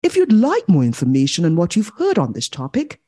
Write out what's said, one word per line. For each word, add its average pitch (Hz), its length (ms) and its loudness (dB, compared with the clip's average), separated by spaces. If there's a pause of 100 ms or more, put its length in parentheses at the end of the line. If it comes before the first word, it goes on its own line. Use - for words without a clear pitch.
If 349 140 -2
you'd 359 160 2
like 294 340 2
more 151 160 4
information 135 640 0
on 160 120 2
what 175 200 0
you've 214 220 -2
heard 370 200 0
on 127 140 -2
this - 160 -8
topic 220 580 -8